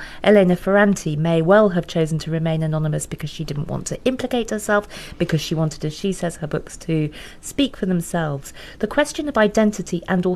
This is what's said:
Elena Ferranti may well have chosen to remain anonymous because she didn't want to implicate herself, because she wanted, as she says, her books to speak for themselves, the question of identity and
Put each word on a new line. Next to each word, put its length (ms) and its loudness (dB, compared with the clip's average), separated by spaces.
Elena 320 6
Ferranti 600 2
may 240 2
well 280 6
have 180 -2
chosen 320 0
to 100 -6
remain 320 0
anonymous 460 0
because 240 -8
she 120 -8
didn't 260 -6
want 180 -6
to 180 -6
implicate 460 -2
herself, 360 0
because 240 0
she 140 -4
wanted, 280 -2
as 120 -6
she 180 -2
says, 220 -4
her 120 -8
books 300 -6
to 340 -2
speak 340 -2
for 120 -2
themselves, 680 -4
the 100 -2
question 400 -2
of 80 -6
identity 720 2
and 280 0